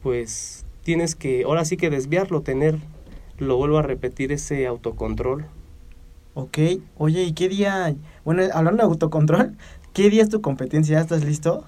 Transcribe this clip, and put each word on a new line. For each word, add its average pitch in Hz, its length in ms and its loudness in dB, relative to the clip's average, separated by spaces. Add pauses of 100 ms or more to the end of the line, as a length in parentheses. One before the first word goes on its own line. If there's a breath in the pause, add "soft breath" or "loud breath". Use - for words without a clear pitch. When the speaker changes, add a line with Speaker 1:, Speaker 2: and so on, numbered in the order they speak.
Speaker 1:
pues, 120 640 -6 (180)
tienes 165 320 -2
que, 127 280 -2
ahora 160 220 0
sí 170 120 -4
que 175 120 0
desviarlo, 147 520 -2
tener, 151 360 0 (600 loud breath)
lo 135 200 0
vuelvo 147 200 2
a 151 60 2
repetir, 135 500 -4
ese 143 340 -4
autocontrol. 120 800 -4 (880)
Speaker 2:
Ok. 131 240 -8 (400)
Oye, 160 260 2
¿y 170 100 -2
qué 170 140 0
día? 190 480 0 (300 loud breath)
Bueno, 175 180 2 (100)
hablando 175 300 4
de 214 60 4
autocontrol, 156 680 2 (380 loud breath)
¿qué 202 160 6
día 220 140 6
es 214 60 4
tu 214 120 -2
competencia? 151 560 0
¿Ya 160 40 4
estás 160 220 0
listo? 151 440 0